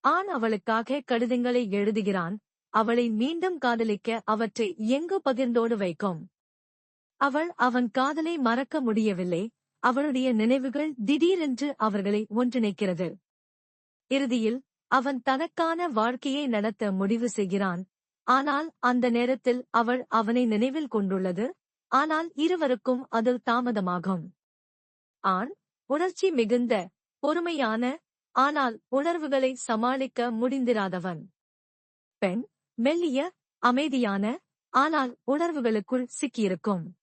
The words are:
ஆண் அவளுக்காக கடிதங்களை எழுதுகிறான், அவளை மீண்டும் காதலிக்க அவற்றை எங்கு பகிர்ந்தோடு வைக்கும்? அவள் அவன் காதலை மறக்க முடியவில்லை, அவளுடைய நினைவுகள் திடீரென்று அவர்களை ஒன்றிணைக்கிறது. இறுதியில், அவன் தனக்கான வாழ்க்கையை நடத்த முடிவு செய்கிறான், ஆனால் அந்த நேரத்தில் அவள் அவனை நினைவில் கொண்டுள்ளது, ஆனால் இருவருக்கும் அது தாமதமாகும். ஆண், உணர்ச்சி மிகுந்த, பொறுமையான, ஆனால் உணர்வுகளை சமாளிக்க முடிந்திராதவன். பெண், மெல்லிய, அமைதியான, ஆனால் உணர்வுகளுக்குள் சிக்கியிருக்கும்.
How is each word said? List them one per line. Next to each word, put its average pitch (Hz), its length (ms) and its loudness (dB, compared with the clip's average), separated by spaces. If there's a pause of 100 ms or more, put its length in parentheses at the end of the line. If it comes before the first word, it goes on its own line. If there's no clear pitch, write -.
ஆண் 359 240 2
அவளுக்காக 226 760 -2
கடிதங்களை 247 640 0
எழுதுகிறான், 202 680 0 (360)
அவளை 233 360 4
மீண்டும் 330 480 0
காதலிக்க 226 680 0
அவற்றை 214 420 -2 (200)
எங்கு 320 320 0
பகிர்ந்தோடு 233 580 2
வைக்கும்? 180 420 -2 (1000)
அவள் 285 340 0
அவன் 247 360 2
காதலை 311 460 0
மறக்க 262 440 0
முடியவில்லை, 196 600 0 (420)
அவளுடைய 262 500 0
நினைவுகள் 254 580 0 (140)
திடீரென்று 294 720 0
அவர்களை 208 440 0 (140)
ஒன்றிணைக்கிறது. 208 720 0 (1040)
இறுதியில், 247 480 0 (320)
அவன் 262 300 0
தனக்கான 330 680 0
வாழ்க்கையை 254 580 -2
நடத்த 214 440 -2
முடிவு 202 380 0
செய்கிறான், 190 520 -2 (460)
ஆனால் 285 420 0 (100)
அந்த 247 300 2
நேரத்தில் 247 600 0
அவள் 240 400 2
அவனை 233 360 2
நினைவில் 254 420 0
கொண்டுள்ளது, 190 600 -2 (440)
ஆனால் 311 440 2
இருவருக்கும் 277 760 0
அது 226 240 2 (120)
தாமதமாகும். 190 800 0 (1000)
ஆண், 190 280 0 (380)
உணர்ச்சி 359 420 0
மிகுந்த, 240 420 2 (500)
பொறுமையான, 285 600 0 (520)
ஆனால் 269 420 2 (100)
உணர்வுகளை 277 680 0
சமாளிக்க 247 760 -2
முடிந்திராதவன். 220 880 -2 (1000)
பெண், 202 240 0 (320)
மெல்லிய, 294 420 2 (440)
அமைதியான, 247 600 2 (480)
ஆனால் 277 360 2 (180)
உணர்வுகளுக்குள் 254 800 0
சிக்கியிருக்கும். 196 760 -2 (200)